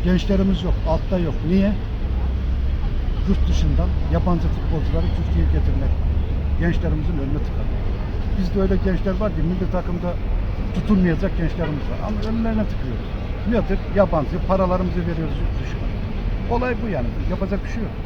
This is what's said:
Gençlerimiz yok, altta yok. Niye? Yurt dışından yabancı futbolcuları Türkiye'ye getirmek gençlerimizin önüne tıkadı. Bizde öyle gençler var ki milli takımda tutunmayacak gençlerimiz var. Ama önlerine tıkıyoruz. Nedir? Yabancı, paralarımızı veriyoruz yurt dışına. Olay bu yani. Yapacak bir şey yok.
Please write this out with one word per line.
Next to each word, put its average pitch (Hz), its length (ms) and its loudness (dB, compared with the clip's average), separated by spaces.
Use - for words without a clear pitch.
Gençlerimiz 185 600 2
yok, 175 100 2
altta 165 300 0
yok. 170 140 0
Niye? 196 240 4
Yurt - 200 2
dışından - 400 4
yabancı 170 420 2
futbolcuları - 520 0
Türkiye'ye - 380 2
getirmek - 360 2
gençlerimizin 147 640 0
önüne 143 240 0
tıkadı. - 260 -2
Bizde 190 240 0
öyle 190 140 2
gençler 185 340 0
var 214 140 0
ki 156 140 0
milli 180 220 -2
takımda 175 380 -2
tutunmayacak 180 600 2
gençlerimiz 151 540 -2
var. - 160 -2
Ama 214 100 -2
önlerine 226 420 0
tıkıyoruz. - 360 -4
Nedir? 160 280 0
Yabancı, 175 400 2
paralarımızı 180 520 2
veriyoruz 160 320 -2
yurt - 200 0
dışına. - 240 -4
Olay 247 180 0
bu 240 60 -2
yani. 147 180 -2
Yapacak 190 360 -2
bir - 40 -6
şey 226 180 -4
yok. - 80 -8